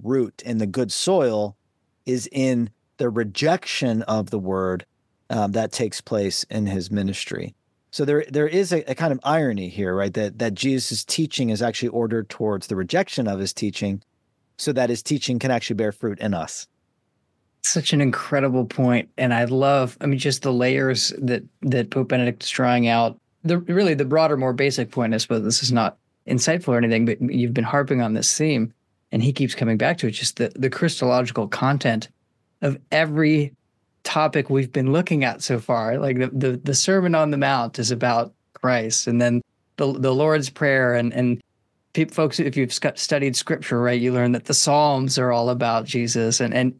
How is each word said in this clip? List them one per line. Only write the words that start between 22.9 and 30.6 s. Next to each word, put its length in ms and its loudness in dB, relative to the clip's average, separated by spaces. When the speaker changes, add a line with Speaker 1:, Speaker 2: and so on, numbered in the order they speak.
Speaker 2:
The, 160 2
really, 340 2
the 120 0
broader, 320 4
more 160 0
basic 380 0
point, 220 0
I 40 2
suppose 260 -2
this 200 0
is 80 0
not 260 0
insightful 420 0
or 80 4
anything, 280 2
but 160 0
you've 320 0
been 100 0
harping 380 0
on 120 0
this 240 0
theme, 360 0
and 120 0
he 80 2
keeps 240 0
coming 220 2
back 220 2
to 80 0
it, 40 -2
just 260 -6
the, 180 0
the 140 0